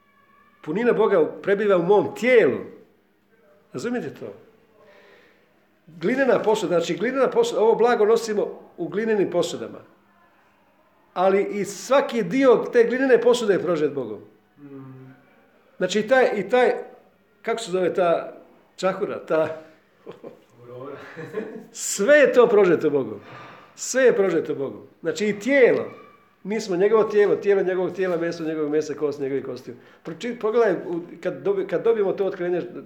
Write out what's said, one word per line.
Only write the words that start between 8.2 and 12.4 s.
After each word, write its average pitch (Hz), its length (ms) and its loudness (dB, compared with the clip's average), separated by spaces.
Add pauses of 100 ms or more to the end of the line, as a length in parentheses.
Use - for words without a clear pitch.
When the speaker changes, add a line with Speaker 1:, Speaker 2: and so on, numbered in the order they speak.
Speaker 1:
u 170 100 -6
glinenim 208 440 0
posudama. 120 480 -4 (1300)
Ali 196 300 2
i 202 220 -4
svaki 254 580 -2
dio 240 500 4